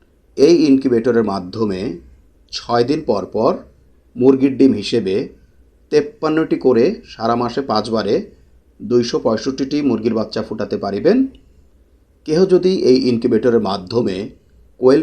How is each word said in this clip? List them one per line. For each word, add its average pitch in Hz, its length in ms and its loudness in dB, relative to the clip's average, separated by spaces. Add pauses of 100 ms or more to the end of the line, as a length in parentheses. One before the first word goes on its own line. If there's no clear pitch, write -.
(380)
এই 160 180 6 (120)
ইনকিউবেটরের 120 640 2
মাধ্যমে 98 480 -6 (720)
ছয় 120 320 -2
দিন 147 240 -2
পর 101 140 -2 (120)
পর 120 180 0 (640)
মুরগির 131 400 4
ডিম 127 240 4
হিসেবে 98 340 -2 (800)
তেপ্পান্নটি 156 640 0 (100)
করে 120 180 4 (300)
সারা 113 280 -2
মাসে 120 180 -4 (100)
পাঁচবারে 107 440 -2 (640)
দুইশো 117 440 0
পঁয়ষট্টিটি 135 540 -2 (100)
মুরগির 113 300 -2
বাচ্চা 107 240 -6
ফুটাতে 107 420 -8
পারিবেন। 135 340 0 (1080)
কেহ 151 120 0 (160)
যদি 185 180 2 (180)
এই 127 80 4 (120)
ইনকিউবেটরের 113 580 0
মাধ্যমে 98 480 -4 (640)
কোয়েল 135 220 4